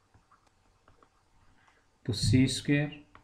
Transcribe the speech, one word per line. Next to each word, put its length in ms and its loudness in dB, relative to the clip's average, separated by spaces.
तो 80 -4
सी 340 4
स्क्वायर 520 -4